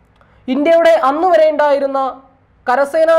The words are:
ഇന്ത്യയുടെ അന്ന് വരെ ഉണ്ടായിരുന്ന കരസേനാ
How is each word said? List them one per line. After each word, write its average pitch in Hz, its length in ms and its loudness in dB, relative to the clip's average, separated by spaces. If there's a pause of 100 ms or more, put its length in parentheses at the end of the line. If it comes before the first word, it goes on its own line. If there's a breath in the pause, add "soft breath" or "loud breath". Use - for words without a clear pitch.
(560 soft breath)
ഇന്ത്യയുടെ 330 380 2 (180)
അന്ന് 330 220 -2
വരെ 311 200 4
ഉണ്ടായിരുന്ന 277 480 -2 (680)
കരസേനാ 320 500 0